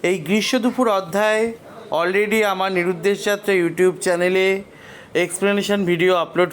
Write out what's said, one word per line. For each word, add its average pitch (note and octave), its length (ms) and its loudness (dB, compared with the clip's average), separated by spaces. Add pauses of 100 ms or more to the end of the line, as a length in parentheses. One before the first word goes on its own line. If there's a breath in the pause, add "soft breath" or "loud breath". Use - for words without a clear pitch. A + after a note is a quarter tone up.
এই F3+ 140 0
গ্রীষ্ম G3 400 0
দুপুর B3 320 0
অধ্যায় G#3+ 600 0 (400)
already G3+ 540 0
আমার F#3+ 260 -2
নিরুদ্দেশ F3+ 540 -2
যাত্রা G3+ 280 0
YouTube F3 480 2
চ্যানেলে F#3+ 640 0 (500 loud breath)
এক্সপ্লেনেশন G3+ 720 0
ভিডিও F3 300 2
আপলোড E3+ 380 0